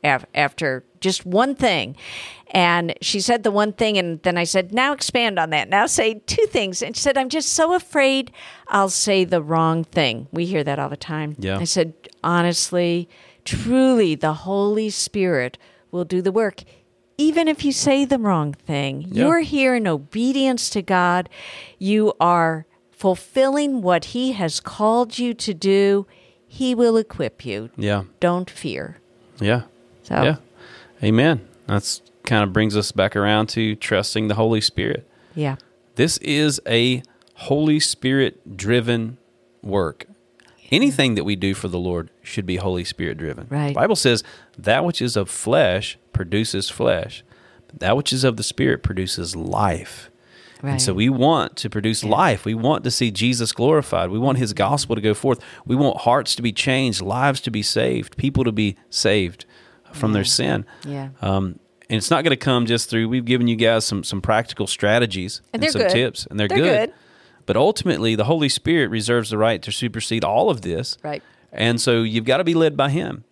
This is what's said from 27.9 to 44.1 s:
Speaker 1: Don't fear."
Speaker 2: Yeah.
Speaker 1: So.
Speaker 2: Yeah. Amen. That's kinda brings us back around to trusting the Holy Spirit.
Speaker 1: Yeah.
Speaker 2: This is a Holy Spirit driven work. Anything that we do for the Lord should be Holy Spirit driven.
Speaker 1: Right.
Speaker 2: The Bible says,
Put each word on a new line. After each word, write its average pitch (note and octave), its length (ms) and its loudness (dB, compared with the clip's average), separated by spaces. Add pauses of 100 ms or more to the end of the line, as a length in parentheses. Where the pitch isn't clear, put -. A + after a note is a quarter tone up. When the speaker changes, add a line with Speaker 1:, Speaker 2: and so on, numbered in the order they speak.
Speaker 1:
Don't F3 300 0
fear." E2+ 480 -8 (420)
Speaker 2:
Yeah. A2 240 0 (400)
Speaker 1:
So. - 200 -2
Speaker 2:
Yeah. D3 120 2 (680)
Amen. A#2 440 2 (200)
That's - 340 -2 (240)
kinda G#2+ 220 2
brings G#2 300 0
us G#2 140 -2
back F#2+ 240 0
around G#2 340 2
to A2 260 -2
trusting G#2+ 540 -2
the G#2 60 0
Holy A2 260 2
Spirit. - 460 -4 (280)
Speaker 1:
Yeah. C#3+ 220 -4 (380)
Speaker 2:
This D#3+ 240 2
is D3 460 0
a B2 380 0 (320)
Holy D3+ 440 0
Spirit C3 800 -2
driven A#2 600 0 (440)
work. F#2+ 440 -2 (680)
Anything C#3 440 2
that F#2 80 0
we G2+ 120 0
do G2 180 0
for G2 140 -6
the F2+ 100 -4
Lord F2 320 -4 (140)
should - 220 -6
be F2+ 100 -2
Holy F#2 280 -2
Spirit - 340 -6
driven. D#2 320 -10
Speaker 1:
Right. D3 200 -2
Speaker 2:
The C#3+ 40 -4
Bible G3+ 220 2
says, A#2+ 280 2 (340)